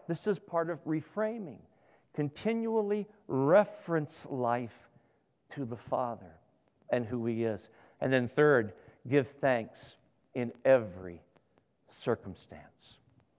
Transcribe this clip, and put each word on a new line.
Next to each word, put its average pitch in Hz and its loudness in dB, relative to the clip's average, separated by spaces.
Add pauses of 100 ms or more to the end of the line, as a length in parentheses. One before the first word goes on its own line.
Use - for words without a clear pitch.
This 165 -4
is 190 0
part 170 -2
of 165 -8
reframing. 180 -4 (560)
Continually 214 -2 (180)
reference 156 2
life 123 -4 (600)
to 143 -8
the 120 -6
Father 117 -6 (540)
and 123 0
who 117 -2
He 117 0
is. 110 -4 (300)
And 131 0
then 123 4
third, 131 4 (360)
give 131 4
thanks - -2 (380)
in 120 -4 (120)
every 92 2 (680)
circumstance. - -8 (400)